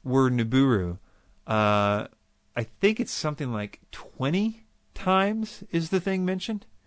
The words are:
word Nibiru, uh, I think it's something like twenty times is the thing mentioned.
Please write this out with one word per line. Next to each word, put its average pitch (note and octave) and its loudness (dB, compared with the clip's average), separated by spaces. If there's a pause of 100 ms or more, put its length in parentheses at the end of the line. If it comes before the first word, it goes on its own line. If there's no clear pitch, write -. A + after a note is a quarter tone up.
word C3 2
Nibiru, A#2 2 (480)
uh, G#2 2 (460)
I A#2 -4 (180)
think A3 2
it's - -6
something C#3+ -4
like G#2 -6 (120)
twenty F#3+ -2 (280)
times G3+ 0
is E3 -2
the F#3 0
thing F#3 -2
mentioned. F#3+ -4 (220)